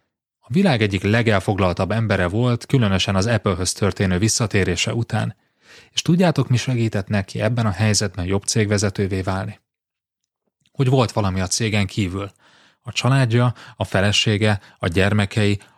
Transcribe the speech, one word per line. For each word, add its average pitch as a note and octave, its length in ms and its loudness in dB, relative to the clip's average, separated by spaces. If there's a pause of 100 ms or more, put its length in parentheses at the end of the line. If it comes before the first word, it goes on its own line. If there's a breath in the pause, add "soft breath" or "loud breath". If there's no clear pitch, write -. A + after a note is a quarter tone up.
(420 soft breath)
A - 100 -12
világ D3+ 300 2
egyik G2 200 0
legelfoglaltabb G2+ 880 2
embere G2+ 360 0
volt, A#2 400 -2
különösen G2+ 500 0
az F#2+ 100 2
Apple-höz G2 460 0
történő F#2 460 0
visszatérése G2+ 760 0
után. A2+ 420 -4 (540 loud breath)
És - 120 -6
tudjátok, E3+ 460 2
mi B2+ 80 2
segített A2+ 520 -2
neki G#2 320 -2
ebben A2+ 260 0
a G#2+ 40 0
helyzetben G2+ 540 0
jobb F#2+ 180 -2
cégvezetővé G2+ 800 -2
válni? F#2+ 380 -6 (1120)
Hogy C3+ 160 0
volt B2+ 240 4
valami F#2+ 280 0
a F#2 60 -2
cégen G#2 400 -2
kívül. G2 460 -6 (480 soft breath)
A A2+ 120 -14
családja, B2 640 2 (220 loud breath)
a G#2 80 -4
felesége, G#2 760 2 (180 loud breath)
a G2+ 100 -2
gyermekei, G2+ 720 2 (180 loud breath)